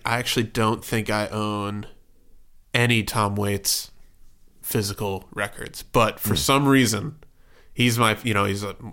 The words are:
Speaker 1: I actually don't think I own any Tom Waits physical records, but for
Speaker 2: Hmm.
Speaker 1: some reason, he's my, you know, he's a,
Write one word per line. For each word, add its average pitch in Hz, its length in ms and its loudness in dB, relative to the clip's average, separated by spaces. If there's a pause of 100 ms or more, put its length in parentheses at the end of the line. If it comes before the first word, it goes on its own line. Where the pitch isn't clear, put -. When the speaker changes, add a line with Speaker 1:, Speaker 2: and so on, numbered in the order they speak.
Speaker 1:
I 117 140 0
actually 123 240 0
don't 110 420 0
think 110 240 -2
I 107 180 0
own 104 600 -6 (840)
any 120 300 2
Tom 101 320 0
Waits 101 560 -2 (720)
physical 98 720 -4
records, - 500 -6
but 110 360 0
for - 100 -4
Speaker 2:
Hmm. 104 60 4
Speaker 1:
some 139 320 4
reason, 123 480 4 (580)
he's 120 240 2
my, 110 260 4
you 113 100 0
know, 101 120 4
he's 101 180 -2
a, 98 120 -8 (180)